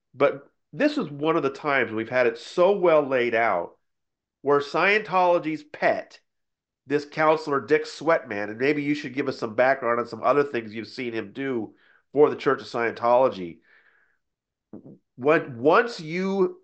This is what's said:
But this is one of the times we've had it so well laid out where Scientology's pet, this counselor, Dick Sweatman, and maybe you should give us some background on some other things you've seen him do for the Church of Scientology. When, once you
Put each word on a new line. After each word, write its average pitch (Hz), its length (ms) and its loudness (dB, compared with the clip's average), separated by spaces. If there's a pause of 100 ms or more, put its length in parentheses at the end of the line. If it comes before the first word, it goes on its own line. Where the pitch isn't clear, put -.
(160)
But - 340 0 (220)
this 254 260 -2
is 170 140 -4
one 151 240 -2
of 156 80 0
the 135 80 -2
times 135 400 -2
we've 113 180 -4
had 127 160 2
it 117 140 -2
so 185 360 2
well 165 280 4
laid 123 320 0
out 107 420 0 (640)
where 143 200 2
Scientology's 175 1000 0
pet, - 580 -4 (680)
this 147 180 -2
counselor, 156 560 0
Dick 151 240 0
Sweatman, 117 640 -2
and 110 80 -12
maybe 147 240 0
you 143 140 -2
should 143 180 -10
give 135 140 -6
us 123 100 -4
some 113 160 -6
background 123 460 2
on 117 80 -4
some 110 160 -10
other 139 200 4
things 117 300 -8
you've 107 140 -10
seen 123 260 -10
him 104 200 -8
do 127 420 -6 (360)
for 143 180 6
the 123 60 -4
Church 131 260 0
of 110 60 -16
Scientology. 117 920 0 (1600)
When, 147 420 0
once 175 420 2
you 180 640 -2